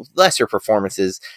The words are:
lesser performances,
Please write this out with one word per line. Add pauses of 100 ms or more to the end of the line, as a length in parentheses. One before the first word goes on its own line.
(140)
lesser
performances, (160)